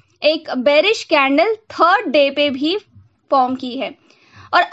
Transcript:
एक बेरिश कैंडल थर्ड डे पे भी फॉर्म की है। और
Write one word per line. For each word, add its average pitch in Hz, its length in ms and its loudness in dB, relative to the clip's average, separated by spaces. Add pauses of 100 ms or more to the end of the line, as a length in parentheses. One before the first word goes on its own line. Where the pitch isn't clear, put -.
(240)
एक 311 340 0
बेरिश 302 480 0
कैंडल 294 480 2 (180)
थर्ड 370 360 2
डे 277 220 2
पे 285 200 0
भी 294 260 -4 (540)
फॉर्म 262 260 2
की 254 200 -10
है। - 180 -10 (580)
और 349 100 4 (100)